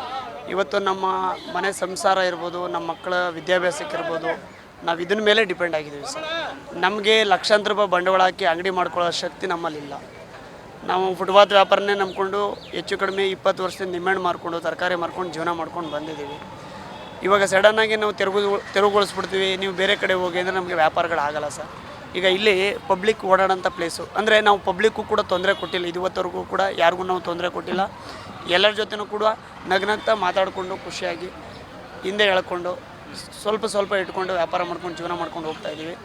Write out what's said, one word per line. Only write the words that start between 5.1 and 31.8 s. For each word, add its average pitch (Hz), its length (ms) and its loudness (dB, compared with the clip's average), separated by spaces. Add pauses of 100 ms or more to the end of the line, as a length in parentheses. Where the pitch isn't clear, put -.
ಮೇಲೆ 214 240 4
ಡಿಪೆಂಡ್ 170 320 -2
ಆಗಿದ್ದೀವಿ 147 360 -8
ಸರ್. 320 100 -8 (500)
ನಮಗೆ 208 500 4
ಲಕ್ಷಾಂತರ 208 480 4
ರೂಪಾಯಿ 202 180 2
ಬಂಡವಾಳ 180 340 4
ಹಾಕಿ 185 220 2
ಅಂಗಡಿ 175 260 2
ಮಾಡ್ಕೊಳ್ಳೋ 175 400 0
ಶಕ್ತಿ 175 360 -6
ನಮ್ಮಲ್ಲಿಲ್ಲ. 160 460 -6 (920)
ನಾವು 185 300 0
ಫುಟ್‌ಪಾತ್ 190 380 6
ವ್ಯಾಪಾರನೇ 196 420 6
ನಂಬ್ಕೊಂಡು 196 560 0 (200)
ಹೆಚ್ಚು 175 280 -4
ಕಡಿಮೆ 196 300 0
ಇಪ್ಪತ್ತು 190 360 0
ವರ್ಷದಿಂದ 180 280 -4
ನಿಂಬೆಹಣ್ಣು 185 320 0
ಮಾರ್ಕೊಂಡು, 170 360 -2
ತರಕಾರಿ 170 340 0
ಮಾರ್ಕೊಂಡು 170 380 -4
ಜೀವನ 160 180 -2
ಮಾಡ್ಕೊಂಡು 165 400 -6
ಬಂದಿದ್ದೀವಿ. 147 480 -6 (840)
ಇವಾಗ 196 200 4
ಸಡನ್ನಾಗಿ 214 540 6
ನಾವು 214 160 0
ತೆರವು-, 196 480 0 (140)
ತೆರವುಗೊಳಿಸ್ಬಿಡ್ತೀವಿ, 190 840 2
ನೀವು 190 160 -2
ಬೇರೆ 190 240 2
ಕಡೆ 190 180 0
ಹೋಗಿ 180 240 0
ಅಂದ್ರೆ 185 180 0
ನಮಗೆ 180 180 -2
ವ್ಯಾಪಾರಗಳಾಗಲ್ಲ 156 760 2
ಸರ್. 151 180 -8 (500)
ಈಗ 180 80 0
ಇಲ್ಲಿ 196 540 4 (100)
ಪಬ್ಲಿಕ್ 202 360 2
ಓಡಾಡೋಂಥ 185 420 4
ಪ್ಲೇಸು, 170 500 -4
ಅಂದರೆ 214 240 6
ನಾವು 208 180 6
ಪಬ್ಲಿಕ್ಕು 208 440 2
ಕೂಡ 208 180 0
ತೊಂದರೆ 190 340 2
ಕೊಟ್ಟಿಲ್ಲ 175 320 -2
ಇದುವತ್ತರೆಗೂ 180 580 -4
ಕೂಡ, 185 160 -2 (160)
ಯಾರಿಗೂ 175 260 4
ನಾವು 185 180 0
ತೊಂದರೆ 175 280 -2
ಕೊಟ್ಟಿಲ್ಲ. 175 320 -4 (680)
ಎಲ್ಲರ 190 220 6
ಜೊತೆನೂ 208 360 -4
ಕೂಡ 208 160 -4 (440)
ನಗ್ನಗ್ತಾ 202 480 2
ಮಾತಾಡಿಕೊಂಡು 190 600 0
ಖುಷಿಯಾಗಿ 175 500 -6 (760)